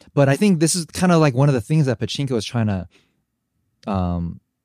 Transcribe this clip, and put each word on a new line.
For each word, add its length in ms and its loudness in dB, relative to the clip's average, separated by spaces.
But 140 4
I 80 2
think 240 2
this 140 0
is 120 -6
kinda, 320 0
like, 160 2
one 140 2
of 60 2
the 60 0
things 260 0
that 140 -2
Pachinko 360 -4
is 80 -4
trying 220 -2
to, 220 -4
um, 540 -4